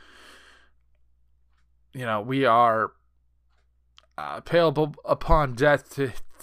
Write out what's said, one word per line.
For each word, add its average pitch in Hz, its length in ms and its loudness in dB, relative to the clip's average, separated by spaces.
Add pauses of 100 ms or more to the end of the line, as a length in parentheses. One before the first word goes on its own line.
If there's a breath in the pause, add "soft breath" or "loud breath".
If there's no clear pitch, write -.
(1900 soft breath)
you 127 100 -12
know, 110 160 -4
we 135 240 -2
are, 113 480 4 (1300)
uh, 76 220 -12
payable 156 540 0 (100)
upon 151 500 0
death 143 400 0
to, 131 180 -6 (300)